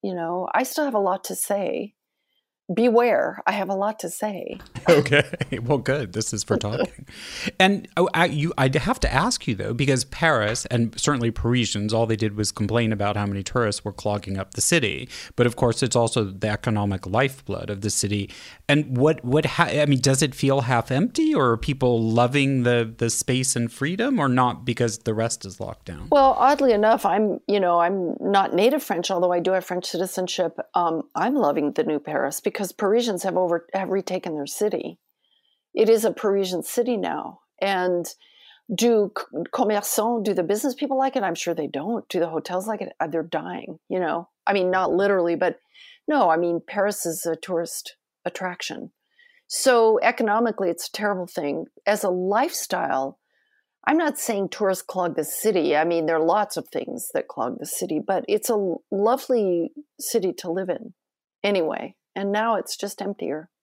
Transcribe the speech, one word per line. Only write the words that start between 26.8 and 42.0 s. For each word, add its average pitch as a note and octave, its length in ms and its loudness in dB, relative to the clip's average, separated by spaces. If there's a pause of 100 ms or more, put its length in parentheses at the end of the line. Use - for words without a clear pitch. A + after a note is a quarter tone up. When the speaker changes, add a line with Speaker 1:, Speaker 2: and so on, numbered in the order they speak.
Speaker 1:
I'm, G3 420 2
you G3+ 100 2
know, F3 220 4
I'm F3 400 0
not G3 320 2
native A#3+ 300 4
French, E3+ 280 -4
although F3+ 220 2
I F3 80 2
do F3 120 0
have F#3 120 0
French F3+ 220 -4
citizenship. F3+ 720 -4 (160)
Um, E3 300 0 (100)
I'm A3 220 0
loving D3 360 2
the D#3 120 0
new D3+ 140 -2
Paris C#3+ 420 -4
because G3+ 300 -4
Parisians G#3+ 520 0
have F#3 160 0
over-, E3+ 340 0
have F#3+ 160 -4
retaken F#3 460 -4
their D3 120 -4
city. G#3 280 -2 (960)
It A3 160 4
is A3+ 160 6
a G3 80 2
Parisian G3 520 0
city A#3+ 320 0
now. F3+ 440 -4 (200)
And F#3 440 0 (720)
do G#3+ 420 4
c-, - 80 -6 (280)
commerçants, G#3+ 720 0
do G3+ 100 0
the F3+ 80 0
business A3 320 0
people C4+ 240 -2
like C4+ 160 0
it? B3 80 0
I'm E3+ 140 -2
sure E3+ 180 -4
they D3 140 -4
don't. F#3+ 400 -6